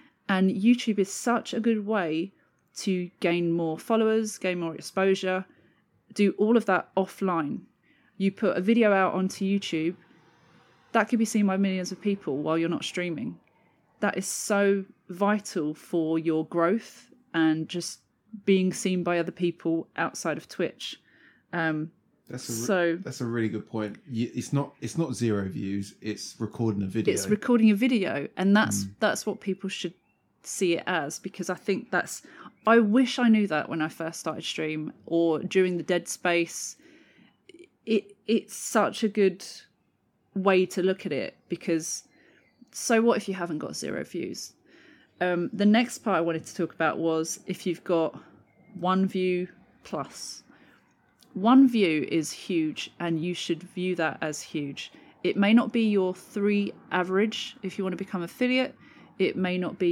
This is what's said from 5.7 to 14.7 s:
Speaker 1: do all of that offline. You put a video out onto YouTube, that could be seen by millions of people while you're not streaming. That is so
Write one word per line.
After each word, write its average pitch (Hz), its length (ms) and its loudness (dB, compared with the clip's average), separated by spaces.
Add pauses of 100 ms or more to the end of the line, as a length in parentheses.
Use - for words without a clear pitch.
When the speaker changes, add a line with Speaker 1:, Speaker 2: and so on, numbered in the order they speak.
Speaker 1:
do 202 260 4
all 220 180 4
of 208 100 4
that - 300 0
offline. 185 640 -2 (560)
You 190 160 0
put - 240 0
a 185 40 0
video 214 320 4
out 190 220 4
onto 190 300 -2
YouTube, 185 500 0 (960)
that 220 180 2
could 233 120 0
be 226 40 4
seen 208 220 2
by 190 100 2
millions 190 360 0
of 180 80 -12
people 196 380 -2
while 160 200 0
you're 165 100 0
not 170 160 -2
streaming. 170 540 -6 (640)
That - 160 0
is 190 100 -4
so 202 580 2 (240)